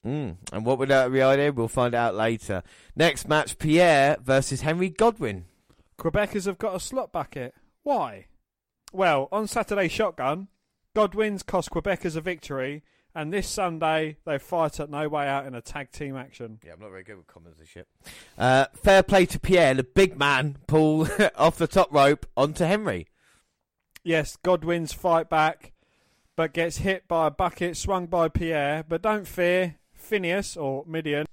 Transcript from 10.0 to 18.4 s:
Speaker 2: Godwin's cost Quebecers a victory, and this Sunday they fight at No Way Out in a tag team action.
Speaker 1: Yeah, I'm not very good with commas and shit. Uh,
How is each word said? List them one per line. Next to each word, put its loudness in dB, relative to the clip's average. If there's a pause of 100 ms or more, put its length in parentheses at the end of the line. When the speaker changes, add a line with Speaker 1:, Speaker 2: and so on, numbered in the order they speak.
Speaker 2:
Godwin's 0
cost -2
Quebecers -4
a -6
victory, -8 (300)
and -8
this -4
Sunday -2
they -4
fight -4
at -8
No -6
Way -2
Out -4
in -12
a -12
tag -12
team -10
action. -14
Speaker 1:
Yeah, -20
I'm -20
not -18
very -18
good -20
with -20
commas -20
and -20
shit. -20 (500)
Uh, 4